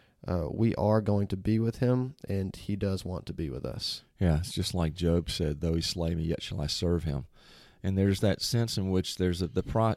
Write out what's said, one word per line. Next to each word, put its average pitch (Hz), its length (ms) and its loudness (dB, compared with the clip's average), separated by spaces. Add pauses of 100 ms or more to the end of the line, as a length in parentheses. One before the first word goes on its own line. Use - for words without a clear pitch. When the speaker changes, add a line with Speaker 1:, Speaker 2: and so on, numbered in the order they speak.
(280)
Speaker 1:
uh, 85 240 0
we 113 220 2
are 107 280 4
going 101 260 2
to 98 100 -4
be 107 220 2
with 113 180 0
him, 127 380 0 (120)
and 95 280 -2
he - 200 -6
does 95 300 -2
want 90 220 -8
to 80 60 -8
be 80 160 -4
with 62 140 -8
us. - 400 -6 (160)
Speaker 2:
Yeah, 82 200 6
it's 90 140 -4
just - 200 -2
like 82 220 0
Job 85 340 2
said, 76 320 -2
"Though 82 140 0
he 82 60 0
slay 85 340 -2
me, 82 80 -2
yet 80 180 -2
shall - 200 -8
I 73 60 -2
serve 87 360 0
him." 69 220 -2 (580)
And 95 120 0
there's 95 260 4
that 98 200 2
sense 117 340 0
in 95 140 0
which 92 280 0
there's 90 260 2
a, 87 40 0
the 90 140 -2
pro-, 110 360 2